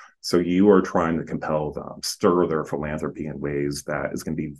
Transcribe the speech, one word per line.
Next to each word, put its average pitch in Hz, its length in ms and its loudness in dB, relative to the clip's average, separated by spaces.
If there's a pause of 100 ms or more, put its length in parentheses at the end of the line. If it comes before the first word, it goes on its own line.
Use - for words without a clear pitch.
(200)
So - 180 0
you 90 320 4
are 92 120 8
trying 85 360 0
to 78 60 -6
compel 76 460 -4
them, - 320 -12
stir 87 440 2
their 78 180 -2
philanthropy 76 640 -6
in 73 140 -10
ways 71 460 -4
that 71 260 -4
is - 100 -8
gonna 78 140 -6
be 76 240 -6